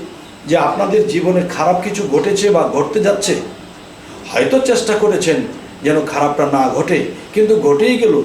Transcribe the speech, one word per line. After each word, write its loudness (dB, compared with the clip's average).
যে 2
আপনাদের 0
জীবনে 2
খারাপ 2
কিছু -4
ঘটেছে 2
বা 4
ঘটতে 0
যাচ্ছে, 0
হয়তো 2
চেষ্টা 2
করেছেন 2
যেন 2
খারাপটা 0
না 2
ঘটে, 0
কিন্তু 4
ঘটেই 4
গেল, 4